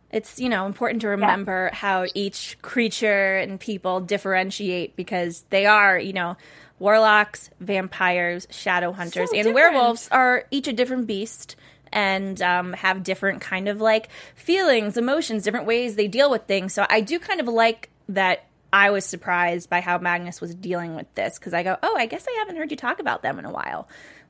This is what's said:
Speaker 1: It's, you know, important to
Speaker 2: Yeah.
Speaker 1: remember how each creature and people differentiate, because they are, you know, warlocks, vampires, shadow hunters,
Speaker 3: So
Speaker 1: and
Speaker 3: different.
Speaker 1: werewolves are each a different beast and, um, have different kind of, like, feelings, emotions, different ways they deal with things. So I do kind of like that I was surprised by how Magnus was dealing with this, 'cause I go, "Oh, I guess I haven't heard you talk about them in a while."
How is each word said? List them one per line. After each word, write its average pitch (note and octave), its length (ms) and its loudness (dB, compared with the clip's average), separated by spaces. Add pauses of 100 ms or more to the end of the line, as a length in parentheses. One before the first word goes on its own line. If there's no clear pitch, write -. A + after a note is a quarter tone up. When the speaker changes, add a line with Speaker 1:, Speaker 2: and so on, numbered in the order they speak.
(100)
Speaker 1:
It's, - 300 -6
you B3+ 80 -2
know, F#3+ 180 0
important A3 360 -4
to A3+ 60 -2
Speaker 2:
Yeah. G3+ 40 0
Speaker 1:
remember F#3+ 640 0
how F#3+ 400 -2
each - 480 -6
creature G3+ 760 0
and F#3+ 220 -6
people F#3 400 -4
differentiate, F#3+ 960 -2
because F3 540 -4
they G3 160 4
are, G3+ 320 8
you F#3+ 160 -6
know, F3+ 220 -4 (420)
warlocks, G#3+ 720 4 (100)
vampires, F3+ 880 -2
shadow F3 420 -2
hunters, F3+ 380 -4
Speaker 3:
So A4 60 0
Speaker 1:
and G#3 80 2
Speaker 3:
different. A3+ 100 2
Speaker 1:
werewolves C4 560 4
are B3 400 4
each C4+ 180 -4
a C4+ 40 -2
different B3 340 0
beast G#3 500 -8 (360)
and, G3 480 -2
um, F3+ 340 0
have F#3+ 280 0
different G3 380 -2
kind F#3+ 280 -6
of, G#3 120 -4
like, A3 280 2 (260)
feelings, B3 640 2
emotions, A#3+ 480 -2
different G#3+ 220 -2
ways A#3 300 0
they G#3 120 2
deal C4 220 4
with A3+ 160 -2
things. F#3+ 260 -2
So G3+ 160 0
I A3 120 4
do B3 180 -2
kind F4+ 220 -4
of B3+ 80 -2
like A3+ 420 2 (180)
that F#3+ 360 0 (280)
I G3 180 8
was G3 140 0
surprised F3 640 -2
by F3 120 2
how F3 180 0
Magnus F3 420 -4
was E3+ 140 -10
dealing F3 420 -6
with - 200 -14
this, - 220 -4
'cause - 160 -12
I F3 80 0
go, F#3 200 0
"Oh, G4+ 160 0
I A#3 80 0
guess F#4 220 -8
I B4 100 -6
haven't G#4 180 -6
heard D#4 140 -6
you D4 60 -8
talk C4 240 -6
about C#4 220 -4
them C3+ 160 -4
in - 60 -14
a - 60 -12
while." - 380 -8 (420)